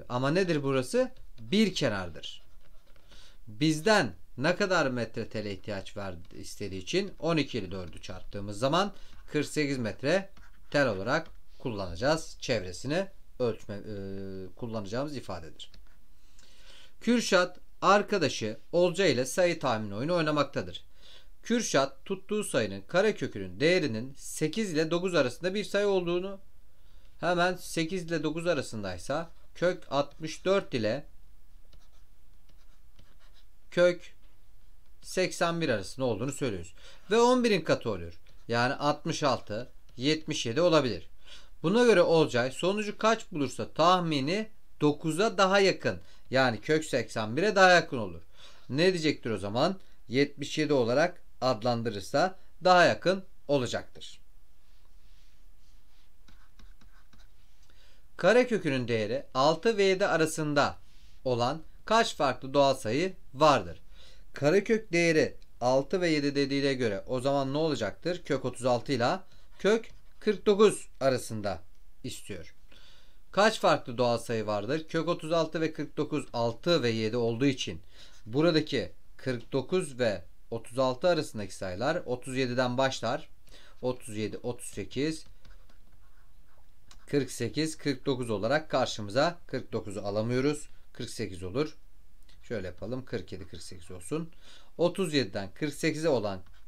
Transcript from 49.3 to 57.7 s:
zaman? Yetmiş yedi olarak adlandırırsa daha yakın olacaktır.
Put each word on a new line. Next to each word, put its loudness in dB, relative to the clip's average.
zaman? 2
Yetmiş 0
yedi 2
olarak 4
adlandırırsa 2
daha 10
yakın 4
olacaktır. -2